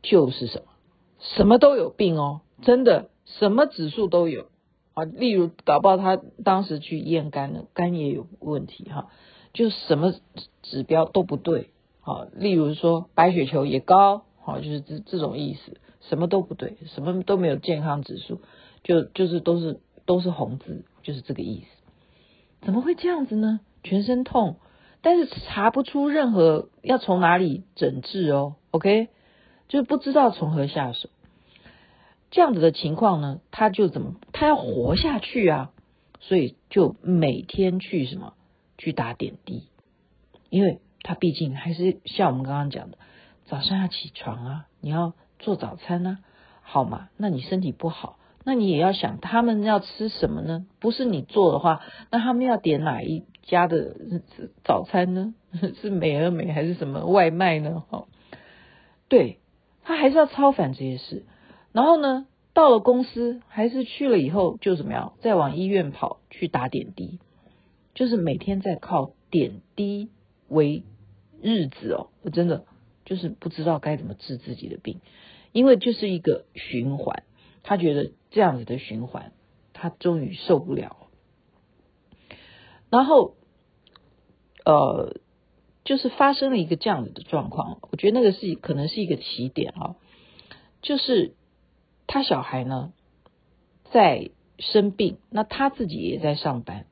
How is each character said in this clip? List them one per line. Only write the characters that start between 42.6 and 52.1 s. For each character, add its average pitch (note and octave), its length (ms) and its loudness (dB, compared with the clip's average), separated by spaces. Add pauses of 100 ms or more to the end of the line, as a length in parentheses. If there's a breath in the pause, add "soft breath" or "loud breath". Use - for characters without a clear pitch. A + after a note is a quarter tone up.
讲 - 220 -12
的， - 60 -20 (480 soft breath)
早 C#3+ 160 -8
上 F#3+ 180 -2
要 F#3 80 0
起 - 260 -10
床 A#2+ 300 -10
啊， C#3 240 -10 (140)
你 D3 80 -8
要 E3+ 240 -2 (260 soft breath)
做 G3+ 160 -2
早 G3+ 220 -10
餐 F3 280 -4
啊， F#3+ 140 -6 (420 soft breath)
好 - 220 -2
嘛， F#3+ 320 -8
那 G#3 140 -4
你 C#3 100 -2
身 F#3 220 -4
体 D#3+ 100 -4
不 - 160 -8
好， - 320 -10 (240 soft breath)
那 C4+ 100 -2
你 G#3+ 160 2
也 D#3 80 2
要 F3 140 4
想 - 280 -6
他 A3+ 220 0
们 A3 220 0
要 G#3+ 160 2
吃 G#3+ 300 -6
什 - 200 -2
么 - 120 -6
呢？ E3 240 -6 (140)
不 A3+ 120 0
是 B3+ 140 -4
你 F3+ 160 -2
做 F#3 300 4
的 D3 80 0
话， E3 220 2 (280 loud breath)
那 A#3 100 0